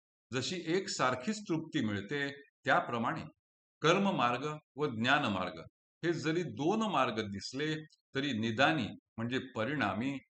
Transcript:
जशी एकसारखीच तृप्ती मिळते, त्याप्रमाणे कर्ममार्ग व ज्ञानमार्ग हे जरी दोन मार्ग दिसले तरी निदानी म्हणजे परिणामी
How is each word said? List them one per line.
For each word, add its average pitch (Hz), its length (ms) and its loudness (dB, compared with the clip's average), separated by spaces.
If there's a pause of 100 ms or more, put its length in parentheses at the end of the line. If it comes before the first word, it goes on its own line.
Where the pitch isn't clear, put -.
(340)
जशी 143 320 -2
एकसारखीच 175 840 0
तृप्ती 156 360 0
मिळते, 139 560 -4 (240)
त्याप्रमाणे 117 580 2 (580)
कर्ममार्ग 151 760 4 (180)
व 143 100 -2
ज्ञानमार्ग 110 760 2 (460)
हे 170 80 2
जरी 156 300 0
दोन 170 480 0
मार्ग 123 300 2
दिसले 139 600 -4 (320)
तरी 139 240 -2
निदानी 117 480 2 (300)
म्हणजे 120 220 -2 (160)
परिणामी 120 640 -2 (220)